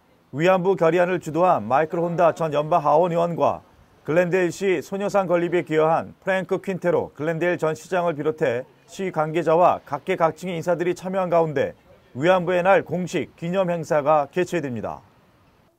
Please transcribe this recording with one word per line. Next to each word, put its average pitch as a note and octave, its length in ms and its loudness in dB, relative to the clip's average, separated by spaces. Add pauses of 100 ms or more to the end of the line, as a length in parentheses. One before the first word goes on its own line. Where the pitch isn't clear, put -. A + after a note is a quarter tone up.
(320)
위안부 F3+ 460 2
결의안을 F3 420 2
주도한 D#3+ 480 0
마이클 D#3 320 0
혼다 E3+ 340 2
전 D#3+ 200 -4
연방 D3+ 300 0
하원 D#3 280 2
의원과 D3+ 500 0 (440)
글렌데일시 F3 760 0
소녀상 G3 460 -2
건립에 F3 340 0
기여한 D#3 640 0
프랭크 F#3+ 380 -2
퀸테로 E3 520 -2
글렌데일 E3 460 -2
전 D#3+ 160 -2
시장을 F3 400 -2
비롯해 C#3 480 -2 (240)
시 F#3+ 240 -8
관계자와 D#3 760 2
각계각층의 E3+ 720 -4
인사들이 F3 400 -2
참여한 F#3 340 -4
가운데 D3+ 460 0 (400)
위안부의 F3 480 2
날 F#3 200 4
공식 E3 520 -6
기념 F3 340 -2
행사가 D3+ 640 2
개최됩니다. B2+ 680 -4 (760)